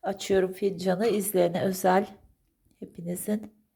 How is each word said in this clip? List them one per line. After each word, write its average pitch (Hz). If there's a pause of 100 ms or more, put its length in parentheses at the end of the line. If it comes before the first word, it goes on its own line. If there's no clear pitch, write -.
açıyorum 190
fincanı 185
izleyene 185
özel 190 (760)
hepinizin 185 (240)